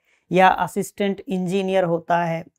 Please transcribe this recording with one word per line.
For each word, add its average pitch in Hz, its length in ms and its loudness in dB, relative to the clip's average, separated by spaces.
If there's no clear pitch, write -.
या 185 160 6
असिस्टेंट 196 760 -2
इंजीनियर 190 640 -2
होता 170 380 0
है, 165 200 -4